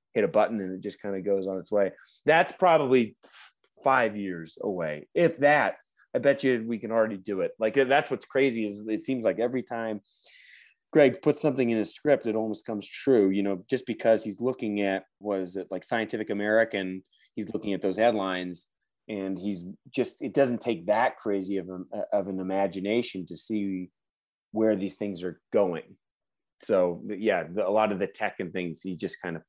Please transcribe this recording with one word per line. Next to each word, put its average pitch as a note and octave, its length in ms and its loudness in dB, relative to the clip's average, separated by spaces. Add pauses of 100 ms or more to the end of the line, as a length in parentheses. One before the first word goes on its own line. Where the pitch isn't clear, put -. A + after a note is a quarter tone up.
(140)
hit A2 100 2
a G2 40 2
button, G#2 320 2
and F#2 140 -6
it F#2 60 -10
just G2+ 220 -10
kinda G2 200 -6
goes G2 240 0
on F#2+ 120 -4
its F2 140 -10
way. G2+ 200 2 (320)
That's D#3+ 280 4
probably C3 640 4 (680)
five B2 340 2
years F2+ 460 -8
away, E2 520 -4
if E3 240 2
that. C#3+ 380 4 (380)
I - 60 -2
bet C#3 240 2
you B2 220 2
we A#2 120 -4
can G#2+ 140 -8
already A2 240 2
do F#2+ 240 -4
it. E2+ 180 -2
Like, A2 160 0
that's C#3 360 2
what's C3+ 160 -4
crazy, B2+ 380 0
is G#2 220 -6
it G#2+ 160 -2
seems B2+ 220 -4
like F#2+ 160 2
every B2 220 0
time A2+ 380 -6 (920)
Greg C#3+ 300 6
puts D3 200 2
something C3 280 2
in A2+ 80 2
his G#2 160 -2
script, C#3 320 2
it A2 100 0
almost A2 300 -4
comes G#2 200 -6
true, A2 440 4
you G2 120 2
know, G2 260 -2
just B2+ 180 -2
because A2+ 380 2
he's G2+ 160 -8
looking A#2+ 420 -2
at, G2 220 0 (160)
was F#2+ 360 -4
it, F2+ 140 -6
like, F#2 140 -8
Scientific A2+ 460 -4
American, G#2 720 2 (320)
he's G#2 180 -8
looking G2+ 200 -4
at F#2 100 -2
those F#2+ 140 0
headlines, F#2+ 720 0 (400)
and F#2+ 300 -6
he's F#2 260 -6 (260)
just, - 320 -4
it G#2 120 -6
doesn't B2 260 2
take F2 260 -4
that A2+ 300 0
crazy G2 400 -4
of F2+ 120 -6
a, F#2 300 -10 (140)
of G2+ 160 0
an F#2+ 120 -4
imagination F#2+ 840 -2
to E2+ 100 -12
see G2 540 -6 (600)
where A2 240 2
these F#2+ 220 -6
things F#2+ 260 -6
are F2 160 -8 (120)
going. F#2+ 440 0 (640)
So, F2+ 480 2
yeah, G2 420 0
the, F#2+ 160 -2
a F#2+ 40 0
lot G#2+ 200 4
of G2 80 -4
the G2 80 0
tech - 320 -6
and F2+ 140 -6
things, F2 300 -6
he F#2 120 -8
just E2+ 260 -8
kinda E2 280 -8